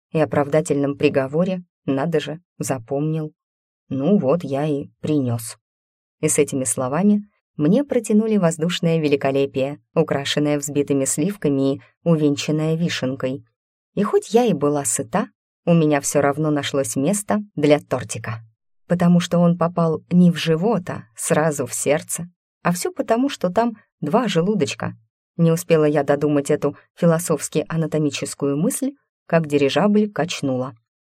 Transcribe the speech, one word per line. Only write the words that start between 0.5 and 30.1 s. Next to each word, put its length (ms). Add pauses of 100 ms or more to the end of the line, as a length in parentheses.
приговоре. 680 (200)
Надо 360
же, 200 (180)
запомнил. 720 (560)
Ну 300
вот, 240
я 240
и 220 (120)
принес. 580 (640)
И 80
с 100
этими 260
словами 640 (280)
мне 280
протянули 520
воздушное 600
великолепие, 800 (160)
украшенное 640
взбитыми 460
сливками 720
и 40 (240)
увенчанное 720
вишенкой. 680 (500)
И 80
хоть 300
я 120
и 80
была 320
сыта, 440 (360)
у 100
меня 260
все 200
равно 300
нашлось 460
место 440 (140)
для 260
тортика. 640 (440)
Потому 340
что 180
он 200
попал 520
не 200
в 60
живот, 540
а 140 (120)
сразу 500
в 80
сердце. 540 (340)
А 100
все 200
потому, 360
что 220
там 260 (240)
два 280
желудочка, 640 (420)
не 160
успела 320
я 180
додумать 480
эту 260 (180)
философски-анатомическую 1600
мысль, 360 (340)
как 200
дирижабль 640